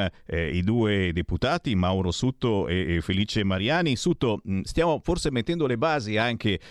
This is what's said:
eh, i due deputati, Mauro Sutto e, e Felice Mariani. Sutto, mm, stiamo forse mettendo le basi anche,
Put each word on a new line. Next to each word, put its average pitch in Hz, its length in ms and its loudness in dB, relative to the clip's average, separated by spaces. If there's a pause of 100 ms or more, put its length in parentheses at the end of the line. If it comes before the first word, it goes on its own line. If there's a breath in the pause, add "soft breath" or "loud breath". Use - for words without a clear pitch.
(280 soft breath)
eh, 82 280 -2
i 90 60 2
due 101 500 2
deputati, 120 640 -2
Mauro 92 380 2
Sutto 113 560 0
e, 85 300 0
e 82 40 0
Felice 101 420 0
Mariani. 120 520 0
Sutto, 131 520 0
mm, 95 140 -2
stiamo 160 420 0
forse 165 280 -2
mettendo 165 340 -2
le 123 140 0
basi 117 380 0
anche, 113 420 0 (120 soft breath)